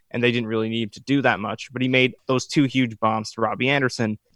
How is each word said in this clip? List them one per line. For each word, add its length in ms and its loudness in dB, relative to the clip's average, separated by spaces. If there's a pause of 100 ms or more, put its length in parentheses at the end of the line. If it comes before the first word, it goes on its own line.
(100)
and 120 -4
they 80 4
didn't 180 0
really 200 -2
need 240 -4
to 80 -18
do 220 0
that 180 2
much, 320 -8
but 80 -4
he 80 0
made 260 4 (120)
those 200 0
two 180 2
huge 360 0
bombs 320 0
to 80 -8
Robbie 300 0
Anderson. 480 0 (180)